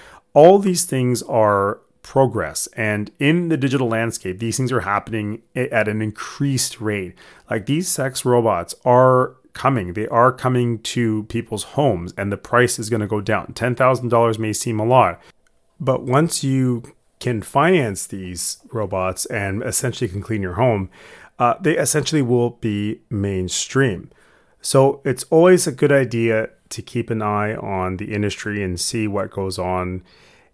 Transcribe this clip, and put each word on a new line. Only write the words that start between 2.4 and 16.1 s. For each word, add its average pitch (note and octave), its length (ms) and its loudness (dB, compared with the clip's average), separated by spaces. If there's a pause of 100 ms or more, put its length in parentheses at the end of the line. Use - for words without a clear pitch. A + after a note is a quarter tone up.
And G#2+ 420 -2
in E3 300 2
the D#3+ 80 0
digital C3 320 0
landscape, A2+ 500 -4
these A2+ 200 -4
things B2+ 120 -2
are B2 100 0
happening G#2 600 -4 (160)
i-, B2+ 120 -4
at A2 200 0
an G#2+ 140 -2
increased B2+ 760 -4
rate. G2+ 360 -4 (340)
Like, G#2+ 160 -4
these D#3 240 -2
sex C3 380 -4
robots A2+ 480 2 (100)
are B2+ 520 4 (180)
coming. A2 400 -2
They G#2+ 140 -6
are B2 220 6
coming B2 500 0
to A2 440 -2
people's A2+ 380 -6
homes, G2 560 -2
and G2+ 120 -2
the G2+ 60 -2
price A#2+ 420 2
is G#2+ 120 -8
gonna G#2+ 160 -2
go G#2 160 -4
down. G#2 320 -2
Ten B2 200 -2
thousand B2 360 2
dollars A#2 280 2
may A2 140 -4
seem A2 260 -4
a G#2+ 60 -2
lot, A#2 340 4 (640)
but C3 220 0
once C#3 420 0